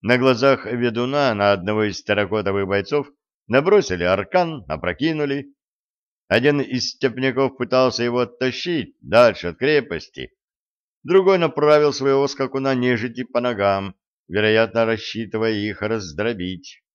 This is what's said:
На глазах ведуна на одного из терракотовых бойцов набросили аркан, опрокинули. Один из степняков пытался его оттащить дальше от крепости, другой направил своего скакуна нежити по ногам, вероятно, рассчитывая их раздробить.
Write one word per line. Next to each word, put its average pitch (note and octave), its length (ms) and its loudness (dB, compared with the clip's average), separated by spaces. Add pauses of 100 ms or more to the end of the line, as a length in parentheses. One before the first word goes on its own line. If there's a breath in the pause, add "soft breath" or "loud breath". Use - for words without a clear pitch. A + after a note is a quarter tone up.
На A#2+ 160 2
глазах B2+ 480 2
ведуна B2 680 -2
на G2+ 180 2
одного G#2 320 0
из G2+ 180 -6
терракотовых G2+ 640 -2
бойцов G2+ 420 -2 (380)
набросили C#3+ 560 2
аркан, G#2+ 640 0
опрокинули. C#3 880 -4 (720)
Один C#3 340 2
из B2 300 -4
степняков C3 680 -2
пытался B2 460 0
его A#2+ 180 0
оттащить B2+ 800 -4
дальше G#2+ 480 2
от E2 100 -10
крепости, G2+ 720 -2 (720)
другой F#3 360 4
направил D3+ 540 4
своего C#3 360 2
скакуна C3+ 460 -4
нежити B2 500 -2
по A#2+ 160 -4
ногам, G2 560 0 (320)
вероятно, G#2+ 560 2
рассчитывая A2 680 -4
их G#2 300 -4
раздробить. F#2+ 1000 -6 (120)